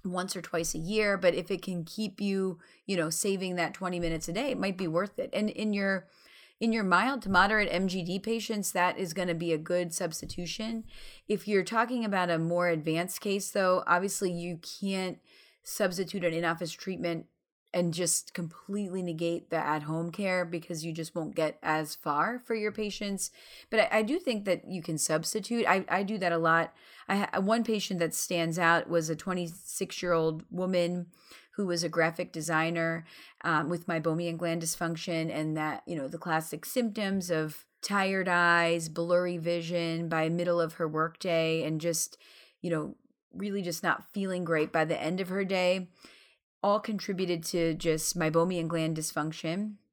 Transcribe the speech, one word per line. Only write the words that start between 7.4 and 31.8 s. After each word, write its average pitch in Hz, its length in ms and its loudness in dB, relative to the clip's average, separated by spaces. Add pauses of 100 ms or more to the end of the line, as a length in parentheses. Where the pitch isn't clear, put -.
M 190 160 2
G 180 160 0
D 185 160 -2
patients, 220 540 -2
that 180 260 2
is 175 140 -4
gonna 180 220 -2
be 165 180 0
a 156 60 2
good 170 360 -2
substitution. 180 880 -6 (440)
If 202 180 0
you're 202 160 4
talking 233 420 0
about 185 260 2
a 165 80 4
more 175 300 2
advanced 160 520 0
case, 196 300 -2
though, 185 360 4
obviously 185 460 2
you 170 260 -4 (220)
can't 190 380 -2 (440)
substitute 185 600 -2
an 165 100 2
in-office 165 380 -2
treatment 170 540 -4 (480)
and 175 180 2
just 170 400 -2
completely 185 680 -6
negate 170 480 -4
the 165 60 -2
at-home 156 540 -2
care 185 360 0
because 165 380 -8
you 165 80 -6
just 160 220 -8
won't 156 220 -6
get 156 260 0
as 156 320 -2
far 147 500 0
for 226 100 -4
your 214 180 -2
patients. 202 580 -4 (400)
But 220 100 4
I, 208 180 4
I 220 40 4
do 269 160 0
think 214 280 -2
that 180 200 0
you 180 160 -6
can 156 160 -4
substitute. 196 680 0
I, 190 220 4
I 190 140 2
do 202 160 -2
that 175 140 2
a 165 60 2
lot. 165 340 4 (340)
I 196 100 2
ha-, 202 240 0
one 220 220 4
patient 208 380 0
that 165 140 0
stands 165 440 0
out 170 300 4
was 165 220 2
a 160 40 0
twenty-six-year-old 170 1400 -2
woman 180 560 0 (500)
who 202 100 0
was 175 160 0